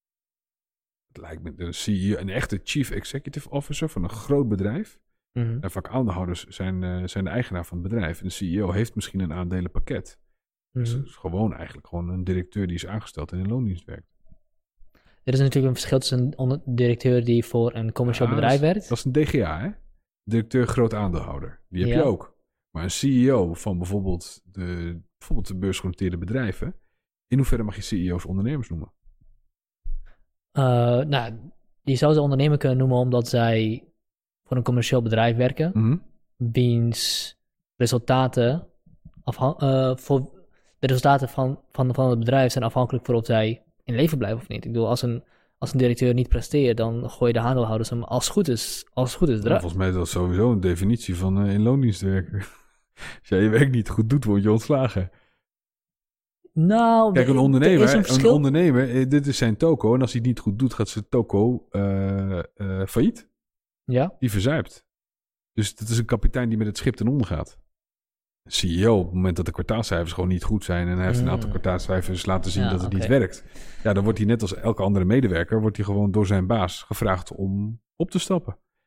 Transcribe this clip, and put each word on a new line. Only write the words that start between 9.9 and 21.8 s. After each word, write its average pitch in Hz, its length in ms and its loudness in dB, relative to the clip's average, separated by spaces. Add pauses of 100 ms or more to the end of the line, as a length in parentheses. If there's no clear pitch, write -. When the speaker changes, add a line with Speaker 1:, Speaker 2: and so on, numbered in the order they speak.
Speaker 1:
Dus 120 180 -4
Speaker 2:
Mhm. 120 80 -4
Speaker 1:
het 135 100 -8
is - 60 -20
gewoon 95 400 -2
eigenlijk - 320 -16
gewoon 87 220 -8
een 90 160 -6
directeur 92 420 -4
die 87 100 -4
is 82 100 -8
aangesteld 101 460 -10
en 90 60 -6
in 95 100 -4
loondienst 110 360 -4
werkt. - 300 -18 (1120)
Speaker 2:
Er 127 80 -2
is 131 60 2
natuurlijk 135 280 2
een 131 140 2
verschil - 180 0
tussen 127 200 -2
een 127 200 -2
onder-, 131 260 -2
directeur 123 600 2
die 120 200 2
voor 120 300 0
een 113 180 -6
commerciël 123 360 0
Speaker 1:
Ja, 113 60 0
Speaker 2:
bedrijf 117 260 2
Speaker 1:
dat 156 80 2
is, 175 60 2
Speaker 2:
werkt. 202 140 -6
Speaker 1:
dat 120 100 -4
is - 60 -12
een 131 80 -2
D 151 160 2
G - 60 -2
A, 82 260 -2
hè? 120 80 -6 (560)
Directeur 117 420 0
groot 113 280 0
aandeelhouder. 85 720 -6
Die 92 140 -6